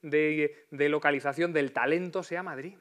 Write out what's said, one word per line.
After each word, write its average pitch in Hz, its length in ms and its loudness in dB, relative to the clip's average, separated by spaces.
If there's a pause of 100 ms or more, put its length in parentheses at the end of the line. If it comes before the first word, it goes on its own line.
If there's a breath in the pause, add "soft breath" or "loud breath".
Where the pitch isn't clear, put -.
de, 151 680 0
de 143 180 0
localización 147 640 0
del 139 200 0
talento 170 500 0
sea 170 220 -8
Madrid. 170 360 -12